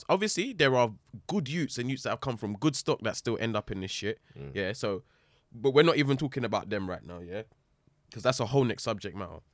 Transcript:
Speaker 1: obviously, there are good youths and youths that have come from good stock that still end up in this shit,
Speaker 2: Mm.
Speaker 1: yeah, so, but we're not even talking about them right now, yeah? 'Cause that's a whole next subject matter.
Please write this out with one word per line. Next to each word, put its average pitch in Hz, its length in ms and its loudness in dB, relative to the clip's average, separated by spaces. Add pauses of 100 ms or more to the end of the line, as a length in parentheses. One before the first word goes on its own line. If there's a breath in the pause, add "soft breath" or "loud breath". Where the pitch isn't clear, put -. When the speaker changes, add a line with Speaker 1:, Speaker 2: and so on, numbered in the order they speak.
Speaker 1:
obviously, 202 440 0
there 139 240 4
are 120 160 4 (340)
good 170 220 0
youths 147 300 -4
and 123 120 -2
youths 131 140 -4
that 107 60 0
have 117 100 -2
come 123 160 -2
from 104 200 -4
good 143 200 0
stock - 240 -2
that 107 160 -4
still 117 240 -2
end 113 160 -2
up 107 160 -4
in 95 80 -6
this 95 100 -6
shit, - 300 -6 (180 soft breath)
Speaker 2:
Mm. 69 160 -12
Speaker 1:
yeah, 95 180 -2
so, 107 300 -4 (500 soft breath)
but 120 200 0
we're 147 100 10
not 165 140 8
even 139 200 4
talking 131 280 -2
about 101 260 -2
them 98 180 -2
right 87 160 -6
now, 87 140 -12
yeah? 87 240 -10 (680)
'Cause 110 100 -12
that's 127 160 2
a 120 80 0
whole 135 180 4
next 117 200 -2
subject 101 320 -6
matter. 87 240 -10 (140)